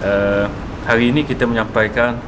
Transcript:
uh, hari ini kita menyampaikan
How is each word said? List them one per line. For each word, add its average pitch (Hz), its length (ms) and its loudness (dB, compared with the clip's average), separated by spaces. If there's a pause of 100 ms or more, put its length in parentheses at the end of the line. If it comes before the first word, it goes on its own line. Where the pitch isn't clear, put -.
uh, 101 400 2 (400)
hari 120 240 4
ini 147 160 0
kita 127 160 0
menyampaikan 117 720 0 (120)